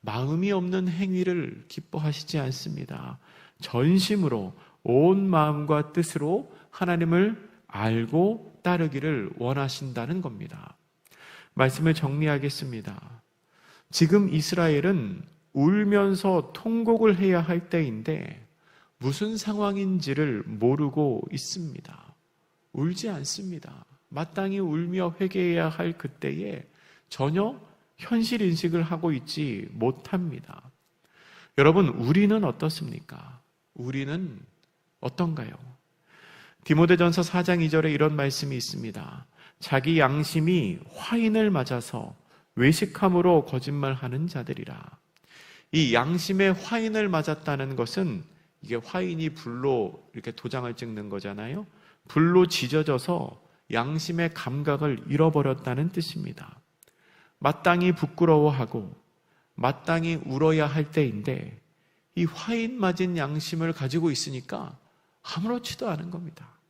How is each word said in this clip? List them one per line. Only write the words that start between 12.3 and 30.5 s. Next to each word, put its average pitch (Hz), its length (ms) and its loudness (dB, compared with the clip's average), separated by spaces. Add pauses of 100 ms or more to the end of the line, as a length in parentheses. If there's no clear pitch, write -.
지금 185 380 4
이스라엘은 156 960 0 (320)
울면서 196 1000 4
통곡을 226 640 2
해야 185 240 4
할 170 300 -2
때인데 123 760 -4 (520)
무슨 208 400 -4
상황인지를 190 1080 -2
모르고 131 760 0 (100)
있습니다. - 840 -10 (580)
울지 180 360 -4
않습니다. 160 800 -10 (240)
마땅히 196 480 -4
울며 175 600 -2
회개해야 180 500 0
할 170 240 -2
그때에 170 720 -8 (440)
전혀 190 500 -2 (380)
현실 226 440 0
인식을 170 420 2
하고 160 300 -2
있지 131 580 -6
못합니다. 131 920 -4 (960)